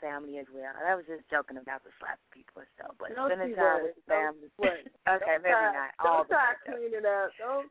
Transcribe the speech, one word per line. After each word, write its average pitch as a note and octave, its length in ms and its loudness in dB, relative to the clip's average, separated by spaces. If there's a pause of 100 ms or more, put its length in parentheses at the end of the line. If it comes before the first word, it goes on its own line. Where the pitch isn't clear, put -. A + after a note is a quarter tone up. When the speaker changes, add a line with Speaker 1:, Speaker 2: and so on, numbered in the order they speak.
Speaker 1:
family D3 380 -8
as C3+ 100 -12
well. C3+ 240 -12
I F3 220 0
was F3 100 -10
just D#3+ 240 -12
joking C#3 320 -2
about C3+ 220 -10
the - 80 -20 (100)
slap - 160 -8 (160)
people - 320 -20
and - 80 -20
stuff, - 240 -16
but F#3+ 160 -10
Speaker 2:
No, B3+ 160 -4
Speaker 1:
spending F#3 240 -2
Speaker 2:
she G3+ 60 -4
Speaker 1:
time E3 260 4
Speaker 2:
was. E3 80 -4
Speaker 1:
with - 160 -20
family. D#3 400 0
Speaker 2:
Don't, - 80 -20
what? F#3 220 0 (180)
Speaker 1:
<laughs> F#3+ 240 2
Okay, E3 160 2
Speaker 2:
Don't E3 80 -4
Speaker 1:
maybe F3+ 80 6
Speaker 2:
try, A3 220 6
Speaker 1:
not. C3+ 160 -4 (100)
Speaker 2:
don't E3+ 80 4
Speaker 1:
All A3+ 160 6
the - 80 0
Speaker 2:
try C#4+ 160 4
to - 160 -2
Speaker 1:
time. - 0 - (140)
Speaker 2:
clean A#3 180 -4
it G#3+ 80 -4
up. G3 320 2
Don't C4+ 340 -4